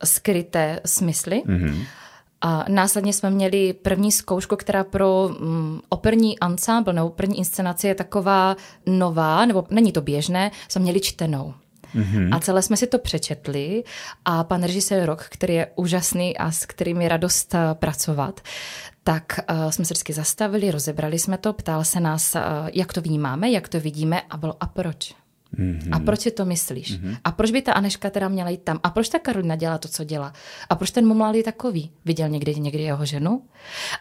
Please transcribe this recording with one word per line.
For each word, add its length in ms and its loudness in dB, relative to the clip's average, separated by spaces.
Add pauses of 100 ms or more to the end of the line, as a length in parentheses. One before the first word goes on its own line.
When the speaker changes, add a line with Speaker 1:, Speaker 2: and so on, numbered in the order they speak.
Speaker 1:
skryté 800 0
smysly. 600 0
Speaker 2:
Mhm. 380 0 (600)
Speaker 1:
A 260 0
následně 440 2
jsme 160 0
měli 440 2
první 380 2
zkoušku, 440 0
která 280 0
pro, 460 2 (100)
mm, 400 -2 (100)
operní 500 2
ansámbl 540 2
nebo 140 2
operní 300 -2
inscenaci 500 -2
je 80 2
taková 600 2 (300)
nová, 600 4
nebo 240 4
není 220 6
to 100 0
běžné, 500 0 (160)
jsme 140 0
měli 200 4
čtenou. 520 -4 (400)
Speaker 2:
Mhm. 400 2
Speaker 1:
A 60 2
celé 220 2
jsme 160 2
si 100 2
to 120 2
přečetli 840 -4 (420)
a 180 2
pan 200 0
režisér 420 0
Rock, 240 -2
který 240 -2
je 220 2
úžasný 600 0
a 140 -2
s 140 -4
kterým 360 -2
je 80 2
radost, 460 0
eh, 40 2 (140)
pracovat, 680 -2 (640)
tak, 440 -2
eh, 240 0
jsme 140 -2
se 80 -2
vždycky 200 -4
zastavili, 580 0
rozebrali 480 -2
jsme 180 0
to, 160 -2
ptal 300 -2
se 160 0
nás, 360 0
eh, 60 0 (320)
jak 200 -2
to 80 -2
vnímáme, 500 0
jak 180 0
to 100 -2
vidíme 500 -2
a 80 -12
bylo, 220 -6
„A 80 -4
proč? 460 -6 (440)
Speaker 2:
Mhm. 360 -2
Speaker 1:
A 60 2
proč 200 0
si 120 -2
to 140 -4
myslíš? 520 -4
Speaker 2:
Mhm. 260 -6
Speaker 1:
A 80 0
proč 200 2
by 100 2
ta 120 0
Aneška 360 0
teda 200 -2
měla 200 -2
jít 140 -4
tam? 200 -2
A 60 0
proč 200 0
ta 100 0
Karolina 360 -2
dělá 220 -2
to, 100 -8
co 160 -8
dělá? 300 -6 (360)
A 60 4
proč 160 -2
ten 160 6
mumlal 280 4
je 80 4
takový? 480 -4 (140)
Viděl 240 0
někdy, 260 -2
někdy 280 -2
jeho 220 -2
ženu?“ 360 0 (600)